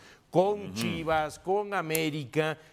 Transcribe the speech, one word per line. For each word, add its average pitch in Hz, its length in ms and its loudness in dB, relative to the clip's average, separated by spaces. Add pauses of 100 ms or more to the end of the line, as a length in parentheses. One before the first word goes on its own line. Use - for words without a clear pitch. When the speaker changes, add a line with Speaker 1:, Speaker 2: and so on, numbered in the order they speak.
(300)
Speaker 1:
con 196 380 4
Speaker 2:
Ujú. 190 80 -10
Speaker 1:
Chivas, 160 640 -2
con 202 340 -2
América, 156 840 0 (160)